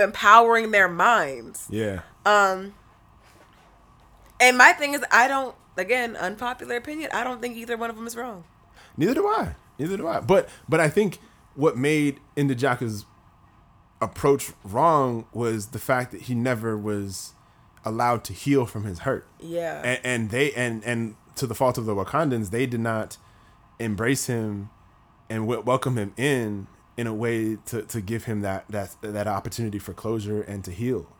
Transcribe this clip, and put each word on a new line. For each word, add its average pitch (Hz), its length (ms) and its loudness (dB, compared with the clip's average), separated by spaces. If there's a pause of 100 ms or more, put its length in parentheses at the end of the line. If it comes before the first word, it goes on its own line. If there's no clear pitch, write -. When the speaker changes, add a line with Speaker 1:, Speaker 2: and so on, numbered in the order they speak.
Speaker 1:
empowering 226 680 8
their 202 200 4
minds." 170 840 0
Speaker 2:
Yeah. 101 300 -4 (220)
Speaker 1:
Um, 196 520 2 (1600)
and 247 180 6
my 277 160 10
thing 285 200 -2
is, 269 180 -4
I 233 160 6
don't, 269 280 -4 (220)
again, 233 380 -2
unpopular 240 600 -6
opinion, 302 380 -8
I 220 100 -2
don't 247 180 -6
think 240 160 -8
either 233 200 -8
one 233 120 -6
of 226 60 -12
them 226 120 -12
is 233 80 -12
wrong. 226 280 -12 (540)
Speaker 2:
Neither 185 160 2
do 392 140 4
I. 415 280 0 (220)
Neither 180 200 -4
do 302 100 -6
I. - 140 -2
But, 185 260 4 (200)
but 160 120 2
I 156 100 4
think 202 300 0 (360)
what 139 220 2
made 147 420 2 (180)
Ndajaka's 123 680 -2 (960)
approach 139 520 0 (100)
wrong 123 680 2
was 113 340 -2
the 120 120 -8
fact 127 320 0
that 92 120 -14
he 123 120 -4
never 113 420 -2
was 101 560 -6 (500)
allowed 117 420 0
to - 80 -10
heal 139 320 2
from 104 200 -8
his 90 140 -8
hurt. - 280 -4 (120)
Speaker 1:
Yeah. 165 440 -6
Speaker 2:
And, 123 200 -2
and 120 260 -2
they, 131 240 0
and, 117 320 -4
and 117 300 -4 (200)
to 131 120 -4
the 113 80 -6
fault 127 220 2
of 117 80 -6
the 107 100 -2
Wakandans, 117 540 -2
they 117 160 -2
did 120 160 -4
not 110 360 -4 (600)
embrace 113 500 -2
him 107 420 -4 (600)
and 110 140 -4
w-, 113 180 -2
welcome 127 360 0
him 101 200 -4
in, 113 500 -2 (300)
in 117 100 -4
a 113 60 -4
way 110 440 -2 (100)
to, 113 160 -6
to - 180 -8
give 107 240 -6
him 107 160 -4
that, 95 280 -6
that, 101 320 -8
that 104 260 -6
opportunity 104 520 -4
for 98 140 -10
closure 107 480 -4
and 98 240 -10
to 92 60 -10
heal. 107 360 -4 (120)